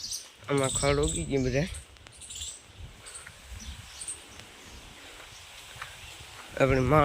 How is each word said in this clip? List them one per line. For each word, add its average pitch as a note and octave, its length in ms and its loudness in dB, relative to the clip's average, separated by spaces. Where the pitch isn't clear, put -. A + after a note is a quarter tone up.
A C#3+ 80 0
ma' C3+ 160 6
cwrw C#3+ 400 4
gyd D#3 240 0
yn C3 140 4
byde. C3 160 4
A C3+ 160 6
fyny C3 160 6
ma' D3 180 8